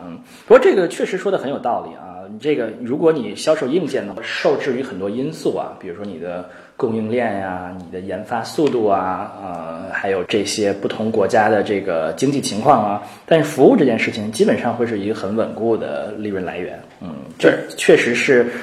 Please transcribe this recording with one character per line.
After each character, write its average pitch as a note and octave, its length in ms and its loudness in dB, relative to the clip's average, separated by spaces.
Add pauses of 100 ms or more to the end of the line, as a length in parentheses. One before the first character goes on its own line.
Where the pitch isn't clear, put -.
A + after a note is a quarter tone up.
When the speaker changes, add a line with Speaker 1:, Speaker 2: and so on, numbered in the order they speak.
Speaker 1:
嗯。 E2+ 140 -14 (300)
不 G#3+ 80 10
过 C4 40 12
这 F#4+ 140 6
个 F#3 140 2
确 B3 180 -4
实 - 100 -4
说 F#3+ 160 -2
得 F#3 60 2
很 - 100 -4
有 C#3 120 -4
道 A2 280 -2
理 E2 60 -14
啊， F2+ 320 -16 (160)
这 C#3+ 140 0
个 A2+ 160 -2 (100)
如 B2 160 -4
果 D#3+ 160 4
你 G#2+ 220 -6
销 D#3 200 2
售 D3 120 -2
硬 D#3+ 180 0
件 B2 220 -2
的 F#2+ 80 -10
话， F#2 80 -14
受 - 340 0
制 C3+ 160 -2
于 B2 80 -2
很 A2+ 160 -8
多 G2 100 -4
因 C3 240 -4
素 D#3+ 240 -2
啊， - 240 -6
比 F#2+ 100 -12
如 E2+ 60 -8
说 G2+ 80 -12
你 G2 140 -10
的 F2 320 -10 (260)
供 A2+ 200 0
应 A2 160 -4
链 A#2 280 0
呀， F2+ 380 -6
你 E2+ 140 -16
的 F#2 80 -10
研 F#2+ 240 -8
发 A2+ 200 -4
速 D3 240 0
度 A#2+ 200 2
啊， F#2+ 520 0
呃， F2 540 -10
还 - 160 -2
有 F#2+ 140 0
这 G2+ 200 0
些 G2 300 0
不 G2+ 140 -4
同 A2 240 -4
国 G#2 160 2
家 G#2+ 200 4
的 G#2+ 140 4
这 G2+ 180 0
个 E2 380 -2
经 C3+ 140 2
济 C#3 100 0
情 G2+ 180 -4
况 B2 240 4
啊。 G#2 200 -2 (240)
但 E3 100 6
是 D3+ 80 4
服 D3 240 6
务 C4 80 6
这 D#3+ 80 4
件 A2+ 120 2
事 A2+ 120 -2
情 G#2+ 220 -6
基 F3 120 2
本 D#3 140 2
上 A#2 180 -2
会 A#2+ 100 0
是 A2 120 -2
一 G2 100 -4
个 A2 60 0
很 G#2 220 -4
稳 A2 180 0
固 A2 240 0
的 C#2+ 400 -6
利 G#2+ 120 -6
润 F#2+ 140 -4
来 E2 140 -8
源， E2+ 240 -8 (180)
嗯， F2+ 100 -12 (280)
这 - 140 4
Speaker 2:
对。 C#3+ 80 0 (180)
Speaker 1:
确 - 180 6
实 A#2+ 200 4
是， A#2+ 320 4 (140)